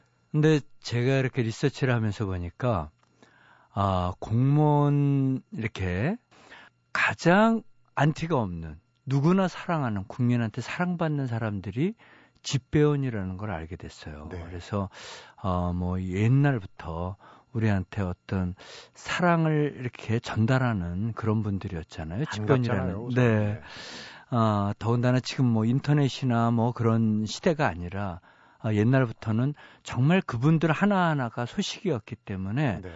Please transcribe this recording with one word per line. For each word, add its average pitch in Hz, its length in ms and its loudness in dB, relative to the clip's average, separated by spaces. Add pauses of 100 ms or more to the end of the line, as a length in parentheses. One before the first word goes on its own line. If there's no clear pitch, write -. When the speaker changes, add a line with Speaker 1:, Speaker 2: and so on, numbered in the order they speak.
(320)
Speaker 1:
근데 151 280 4 (200)
제가 123 360 0
이렇게 131 260 0
리서치를 127 520 0
하면서 110 300 0
보니까, 90 680 -2 (880)
아, 92 380 2
공무원 143 1200 2 (120)
이렇게 110 640 -2 (760)
가장 214 680 4 (320)
안티가 156 420 0
없는, 82 440 -4 (260)
누구나 160 400 4
사랑하는, 127 580 -4
국민한테 120 560 0
사랑받는 160 680 -4
사람들이 113 640 -4 (480)
집배원이라는 135 920 0
걸 107 140 -6
알게 82 260 -8
됐어요. 78 560 -14
Speaker 2:
네. 90 120 -10
Speaker 1:
그래서, 92 440 -6 (480)
어, 90 360 0
뭐, 90 300 -2
옛날부터 95 1120 0 (360)
우리한테 104 500 0
어떤 92 520 -2 (400)
사랑을 160 840 0
이렇게 117 400 -4
전달하는 113 960 0
그런 110 280 0
분들이었잖아요. 87 840 -6
집배원이라는. 120 560 0
Speaker 2:
반갑잖아요, 95 240 -4
우선. 123 180 2
Speaker 1:
네. 110 140 4 (160)
Speaker 2:
네. - 60 -10 (680)
Speaker 1:
아, 104 480 2
더군다나 120 420 2
지금 - 260 0
뭐 113 180 4
인터넷이나 123 840 2
뭐 117 220 2
그런 113 540 2
시대가 151 400 0
아니라, 87 540 -6 (380)
아, 110 160 0
옛날부터는 117 800 2 (280)
정말 156 380 2
그분들 156 520 2
하나하나가 156 760 0
소식이었기 - 720 -6
때문에 104 640 -2
Speaker 2:
네. 90 140 -12